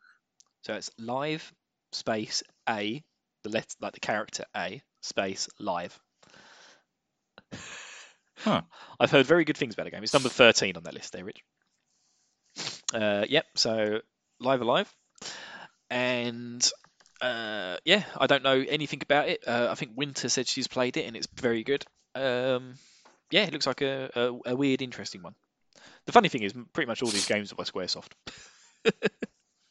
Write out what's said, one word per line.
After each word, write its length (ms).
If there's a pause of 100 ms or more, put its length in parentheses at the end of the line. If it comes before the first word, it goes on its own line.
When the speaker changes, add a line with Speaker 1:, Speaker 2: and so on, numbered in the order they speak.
(640)
Speaker 1:
So 120
it's 240
Live 540 (400)
space 500 (260)
A, 340 (420)
the 40
let-, 320
like, 120
the 80
character 440 (120)
A, 260 (200)
space 460 (120)
Live. 380 (2500)
Speaker 2:
Huh. 240 (360)
Speaker 1:
I've 140
heard 140
very 180
good 120
things 180
about 100
the 80
game. 100
It's 100
number 160
thirteen 480
on 60
that 120
list 180
there, 120
Rich. 180 (1500)
Uh, 360
yep, 260
so 460 (400)
Live 200
A 40
Live. 280 (1000)
And, 800 (520)
uh, 640
yeah, 180 (140)
I 100
don't 160
know 260
anything 340
about 260
it. 180
Uh, 240
I 40
think 220
Winter 320
said 200
she's 180
played 300
it 100
and 100
it's 180
very 280
good. 220 (300)
Um, 600 (560)
yeah, 140
it 80
looks 140
like 140
a, 340
a, 380
a 40
weird, 260
interesting 400
one. 120 (720)
The 60
funny 160
thing 140
is, 120
m-, 200
pretty 140
much 140
all 80
these 160
games 260
are 40
by 80
Squaresoft. 480 (720)
<laughs> 80 (800)